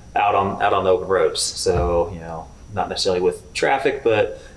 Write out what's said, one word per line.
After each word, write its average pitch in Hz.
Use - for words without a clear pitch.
out 104
on, 98
out 101
on 95
the 92
open 90
roads. 87
So, 90
you 85
know, 82
not 87
necessarily 90
with -
traffic, -
but, 107